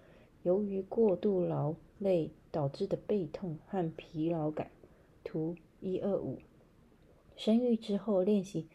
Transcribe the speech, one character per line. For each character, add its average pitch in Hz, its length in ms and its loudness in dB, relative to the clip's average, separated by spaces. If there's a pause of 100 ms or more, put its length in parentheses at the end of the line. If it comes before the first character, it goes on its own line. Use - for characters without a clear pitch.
(440)
由 185 200 2
于 196 200 -2
过 208 320 4
度 190 280 2
劳 151 300 0 (240)
累 185 320 2 (220)
导 147 180 0
致 196 160 -4
的 220 100 -2
背 208 300 -2
痛 156 400 -8
和 175 300 -2
疲 156 340 -4
劳 156 220 0
感。 - 180 -6 (540)
图 165 320 -4 (240)
一 185 180 -4
二 196 180 -2
五。 - 220 -4 (1000)
生 220 240 2
育 247 160 2
之 208 220 -2
后 190 240 2
练 202 220 4
习 160 300 -8